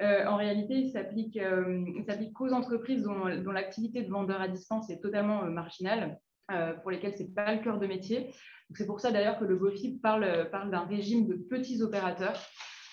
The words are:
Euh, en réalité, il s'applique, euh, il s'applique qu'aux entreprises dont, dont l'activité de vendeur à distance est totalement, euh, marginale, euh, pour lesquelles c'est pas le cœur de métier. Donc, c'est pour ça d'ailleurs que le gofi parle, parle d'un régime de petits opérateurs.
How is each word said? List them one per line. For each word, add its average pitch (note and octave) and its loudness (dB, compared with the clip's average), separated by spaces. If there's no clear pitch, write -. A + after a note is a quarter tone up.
Euh, G3+ 6
en G#3 2
réalité, G#3 2
il C4 2
s'applique, A3 -4
euh, F#3 2
il G#3+ -4
s'applique A3 -4
qu'aux C4 0
entreprises A#3+ 0
dont, G3+ 0
dont F#3+ -2
l'activité A3 -2
de F#3+ -4
vendeur F#3+ 0
à F#3 0
distance G#3+ -4
est E3+ -8
totalement, G#3 2
euh, E3+ -2
marginale, E3+ -2
euh, E3 0
pour F3 -6
lesquelles G3 -2
c'est - -8
pas G#3 2
le G#3+ 0
cœur A3 0
de G3 0
métier. F#3+ -2
Donc, D#3 -16
c'est G3+ -2
pour G#3 -4
ça B3 2
d'ailleurs G#3 4
que A3 0
le F#3 4
gofi G3+ 0
parle, F#3+ 2
parle G3 -4
d'un F3 0
régime G3+ 2
de F#3 2
petits B3+ -2
opérateurs. F#3+ 0